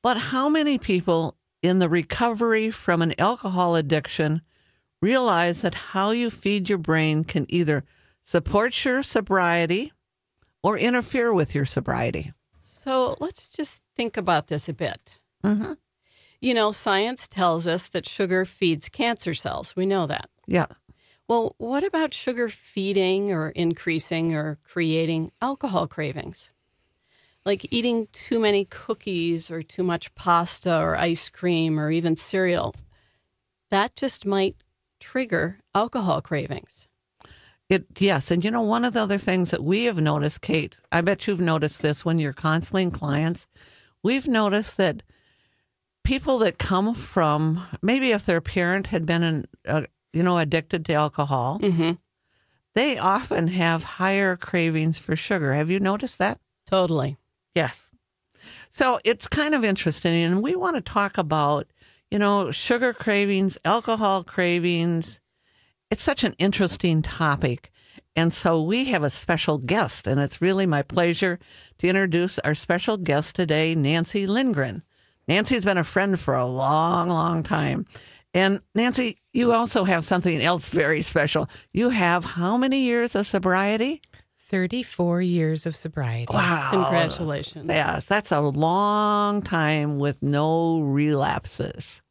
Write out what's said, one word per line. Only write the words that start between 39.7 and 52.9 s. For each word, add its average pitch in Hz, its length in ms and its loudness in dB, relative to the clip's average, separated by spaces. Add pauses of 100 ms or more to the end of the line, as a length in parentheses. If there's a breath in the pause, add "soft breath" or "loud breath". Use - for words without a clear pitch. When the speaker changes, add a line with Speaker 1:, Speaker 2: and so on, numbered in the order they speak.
Speaker 1:
have 214 120 0
noticed, 151 440 0
Kate, - 360 -4 (140)
I 170 100 0
bet 185 260 0
you've 185 140 -2
noticed 156 400 0
this 147 240 -2
when 165 140 2
you're 147 140 -2
counseling 165 580 0
clients, 151 560 -4 (560 soft breath)
we've 262 240 0
noticed 214 500 0
that 170 260 0 (1000)
people 254 360 0
that 190 180 2
come 196 360 0
from, 160 720 0 (160)
maybe 254 300 2
if 202 140 0
their 170 160 2
parent 185 460 -2
had 165 180 -2
been, 170 180 2
an, 160 220 0 (220)
uh, 151 140 0 (320)
you 165 100 2
know, 180 140 4
addicted 160 480 0
to 170 80 0
alcohol, 143 680 0
Speaker 2:
Mm-hmm. 170 320 2 (840)
Speaker 1:
they 254 220 2